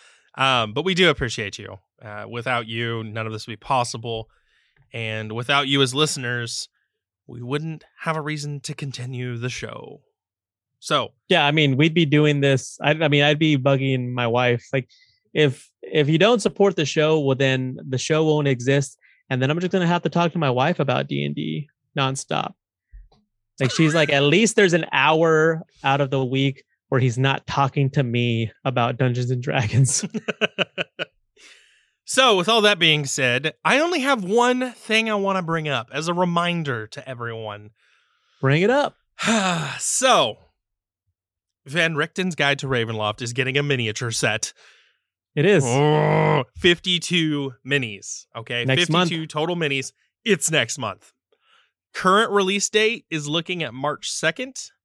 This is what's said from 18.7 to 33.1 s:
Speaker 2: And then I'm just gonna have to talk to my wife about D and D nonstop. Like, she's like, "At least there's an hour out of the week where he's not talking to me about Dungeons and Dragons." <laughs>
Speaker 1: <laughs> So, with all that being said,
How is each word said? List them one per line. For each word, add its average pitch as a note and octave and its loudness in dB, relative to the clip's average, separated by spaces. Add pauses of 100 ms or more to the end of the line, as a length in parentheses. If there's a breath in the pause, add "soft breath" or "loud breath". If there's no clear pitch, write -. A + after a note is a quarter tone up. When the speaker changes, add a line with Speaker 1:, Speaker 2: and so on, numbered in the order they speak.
Speaker 2:
And B2+ -2
then C3+ 0
I'm E3+ -2
just F3 -4
gonna F3+ 2
have F3 2
to E3 0
talk E3+ 2
to F3 -4
my C#3+ 2
wife C3 0
about C3+ 0
D C#3 -4
and D3+ -4
D D#3 -6 (300)
nonstop. C3+ -2 (1080)
Like, C3 0
she's D#3+ 2
like, D#3 2
"At C#3+ 2
least E3+ 4
there's F#3+ 4
an D#3+ 2
hour D#3+ 2 (200)
out C#3 2
of C#3 0
the C3+ 0
week C3+ -2 (260)
where C3 2
he's A#2+ 0
not C3+ 0
talking C#3 0
to C#3+ 0
me A#2 0 (120)
about B2 -2
Dungeons B2 0
and B2 -4
Dragons." C3 0
<laughs> A3 -6 (400)
Speaker 1:
<laughs> - -6 (1040 soft breath)
So, B3+ 4
with F3 0
all A3+ 4
that G#3 4
being D3+ 4
said, C3 0 (120)